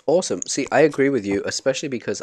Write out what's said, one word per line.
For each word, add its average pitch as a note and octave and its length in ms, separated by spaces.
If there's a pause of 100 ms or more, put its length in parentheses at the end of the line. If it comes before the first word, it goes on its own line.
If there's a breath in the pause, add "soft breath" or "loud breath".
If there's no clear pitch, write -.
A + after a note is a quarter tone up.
awesome. D3 400
See, C#3 240
I C3 100
agree C#3+ 280
with A#2+ 180
you, G2 180
especially C3 440
because A2 340